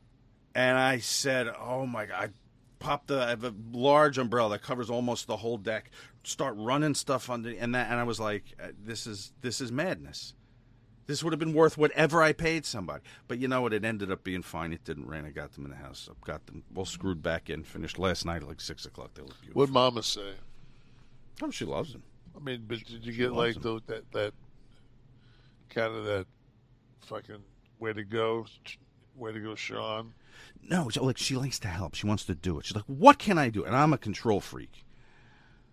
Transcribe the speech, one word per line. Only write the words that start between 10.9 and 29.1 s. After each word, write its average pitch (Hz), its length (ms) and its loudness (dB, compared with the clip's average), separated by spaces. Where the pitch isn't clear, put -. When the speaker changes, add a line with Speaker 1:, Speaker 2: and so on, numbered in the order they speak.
Speaker 1:
This 147 160 -4
would 160 100 0
have 151 80 2
been 160 120 0
worth 156 240 8
whatever 151 460 6
I 156 80 8
paid 160 340 0
somebody." 78 380 -8
But 120 120 -4
you 131 100 0
know 127 120 2
what? 117 120 2
It 104 100 2
ended 104 300 -2
up 87 100 -4
being 90 200 -4
fine. 82 280 -6
It 80 140 -8
didn't 73 220 -8
rain. 76 180 -8
I 76 60 -12
got 71 220 -10
them 69 120 -12
in 69 60 -12
the 69 60 -14
house. 69 320 -16
I - 40 -18
got 78 200 -8
them - 180 -16
all 92 120 -6
screwed 85 360 -4
back 82 280 -2
in. 78 140 -8
Finished 82 360 -10
last 87 260 0
night 85 160 -4
at, 71 60 -12
like, - 140 -12
six - 240 -10
o'clock. - 280 -16
They 69 100 -18
look 67 180 -18
beautiful. - 180 -2
Speaker 2:
What'd 135 140 4
Mama 123 300 6
say? 98 280 -4
Speaker 1:
Oh, 294 100 -4
she - 140 -6
loves 78 260 -4
them. - 120 -16
Speaker 2:
I - 60 -20
mean, 131 260 -6
but 113 200 -6
did 113 200 -14
you 120 60 -6
Speaker 1:
She 113 60 -8
Speaker 2:
get, 123 160 4
Speaker 1:
loves 117 240 2
Speaker 2:
like, - 60 -8
Speaker 1:
them. 113 240 -2
Speaker 2:
the, 117 60 -6
that, - 200 -10
that 107 200 0
kind 113 240 0
of 110 120 -6
that 101 220 0
fucking 107 420 -14
way 113 120 -4
to 104 140 -6
go, 113 400 0